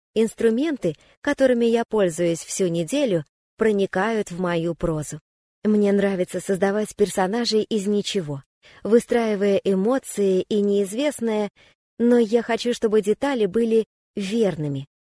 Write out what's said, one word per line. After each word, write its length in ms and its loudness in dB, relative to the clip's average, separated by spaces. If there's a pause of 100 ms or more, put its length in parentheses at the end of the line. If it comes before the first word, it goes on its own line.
(140)
Инструменты, 840 0 (260)
которыми 440 2
я 200 2
пользуюсь 580 0
всю 240 -4
неделю, 580 0 (320)
проникают 720 0
в 100 -10
мою 360 -2
прозу. 440 -6 (440)
Мне 280 4
нравится 480 0
создавать 560 -2
персонажей 680 0
из 240 -4
ничего, 560 -4 (400)
выстраивая 800 2
эмоции 800 0
и 180 0
неизвестное, 880 -2 (480)
но 200 4
я 240 2
хочу, 320 -2
чтобы 280 0
детали 440 0
были 400 0 (300)
верными. 720 -2 (220)